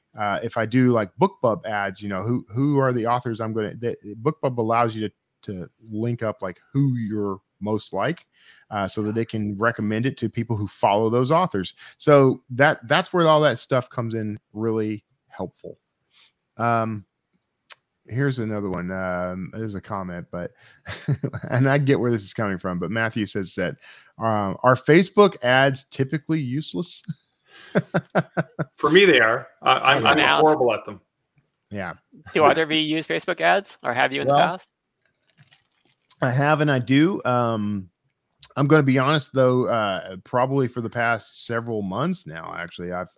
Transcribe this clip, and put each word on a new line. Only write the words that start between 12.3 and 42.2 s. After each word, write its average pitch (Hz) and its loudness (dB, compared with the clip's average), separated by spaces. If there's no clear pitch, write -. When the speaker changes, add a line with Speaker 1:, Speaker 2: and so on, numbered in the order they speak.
Speaker 1:
that, 135 2
that's 165 0
where 170 4
all 151 6
that 127 2
stuff - -2
comes 113 -6
in 107 -6
really 107 -2
helpful. - -12
Um, 113 -2
here's 131 -2
another 104 -4
one. 90 -6
Um, 92 -6
there's 107 -8
a 92 -10
comment, 90 -10
but, 87 -8
<laughs> - -6
and 131 2
I 139 4
get 135 2
where 120 0
this 107 -2
is - -12
coming 98 -4
from, 90 -4
but 87 -6
Matthew 113 -2
says 98 -8
that, 90 -4
um, 104 -2
"Are 127 6
Facebook 180 4
ads 131 2
typically 156 -4
useless?" 151 -8
<laughs> - -4
Speaker 2:
For 147 0
me, 190 8
they 147 8
are. 117 2
Uh, 131 4
I'm, 139 4
Speaker 3:
As 127 0
Speaker 2:
I'm 143 4
Speaker 3:
an 143 2
ass. 147 4
Speaker 2:
horrible 131 4
at - -6
them. 98 -16
Speaker 1:
Yeah. 92 -8
Speaker 3:
Do 165 2
either 147 6
of 151 -6
you 156 0
use 156 -2
Facebook 165 -4
ads, 180 2
or 123 -2
have 131 0
you 139 -4
in 131 -4
Speaker 1:
Well, 139 4
Speaker 3:
the 147 6
past? 170 -4
Speaker 1:
I 131 0
have 143 2
and 151 2
I 131 2
do. 143 2
Um, 110 -2
I'm 143 0
gonna 151 6
be 135 2
honest 139 0
though, 127 4
uh, 95 -4
probably 131 0
for 120 -8
the 113 -6
past 117 -4
several 117 -4
months 117 -6